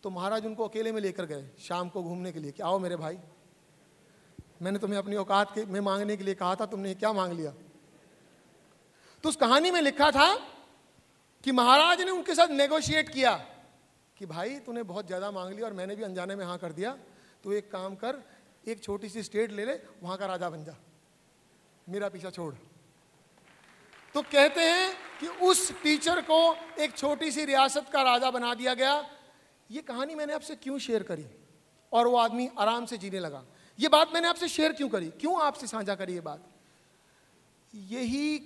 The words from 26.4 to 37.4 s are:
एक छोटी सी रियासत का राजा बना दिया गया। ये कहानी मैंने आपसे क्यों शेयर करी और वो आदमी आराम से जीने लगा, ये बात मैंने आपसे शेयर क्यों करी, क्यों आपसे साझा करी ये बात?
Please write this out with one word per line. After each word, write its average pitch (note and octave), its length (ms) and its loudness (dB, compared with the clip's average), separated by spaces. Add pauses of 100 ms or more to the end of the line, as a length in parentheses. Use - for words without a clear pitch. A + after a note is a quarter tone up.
एक D4+ 180 -2
छोटी D4 340 -2
सी D4 140 -4
रियासत C4+ 480 2
का C#4 100 2
राजा B3+ 280 4
बना A#3+ 220 -2
दिया B3 200 -2
गया। C4 220 2 (720)
ये C4 120 -12
कहानी C4+ 340 -8
मैंने D4+ 180 -6
आपसे D#4 220 -8
क्यों C4+ 240 -8
शेयर A3 240 -2
करी D#3 220 -8 (680)
और A#3+ 160 6
वो B3 100 6
आदमी A#3 320 2 (100)
आराम A3+ 260 2
से A#3 120 -8
जीने F#3+ 220 -8
लगा, C#3+ 240 -8 (360)
ये C#4 100 2
बात D#4+ 240 8
मैंने E4+ 140 2
आपसे E4+ 200 -2
शेयर D#4 260 2
क्यों C#4+ 160 -4
करी, F3+ 220 -2
क्यों E4+ 300 -2
आपसे C#4 260 0
साझा G3+ 280 -4
करी F3+ 180 -8
ये F3 80 -6
बात? D#3 220 -12 (1300)